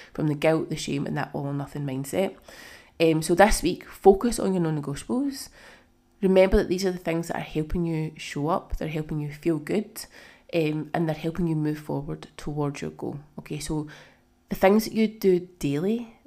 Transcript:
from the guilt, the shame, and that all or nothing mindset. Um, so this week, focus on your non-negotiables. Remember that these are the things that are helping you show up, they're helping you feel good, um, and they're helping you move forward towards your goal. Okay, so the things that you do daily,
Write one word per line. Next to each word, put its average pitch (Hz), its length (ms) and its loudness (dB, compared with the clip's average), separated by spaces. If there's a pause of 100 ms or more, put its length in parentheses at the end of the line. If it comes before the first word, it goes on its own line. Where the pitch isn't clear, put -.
(120)
from - 140 -2
the 151 80 0
guilt, 156 340 2
the 156 80 -4
shame, 143 300 -4
and 151 100 -4
that - 160 -4
all 147 140 -6
or 143 80 -6
nothing 143 320 -6
mindset. 139 480 -4 (680)
Um, 160 220 6
so 175 120 2
this 202 280 6
week, - 240 -2
focus 196 520 6
on 196 140 0
your 180 100 2
non-negotiables. 160 840 -4 (720)
Remember 190 380 6
that 190 100 2
these 185 160 -2
are 185 80 0
the 175 60 -8
things 165 300 -4
that - 80 -4
are - 40 -4
helping 156 460 -4
you 156 320 -2
show 143 300 -4
up, - 280 -2
they're 160 120 -6
helping 156 320 -6
you 147 100 -6
feel 160 280 -2
good, 170 460 -4 (500)
um, 156 400 0
and 165 140 0
they're 156 80 -2
helping 165 320 -4
you 160 80 -2
move 151 220 -2
forward 151 580 -8
towards 147 440 -6
your 156 120 -8
goal. 143 260 -10 (220)
Okay, - 180 -10
so 151 300 -6 (600)
the 202 60 -6
things 208 300 6
that - 80 -10
you 220 160 2
do 180 400 2 (100)
daily, 190 560 -2 (120)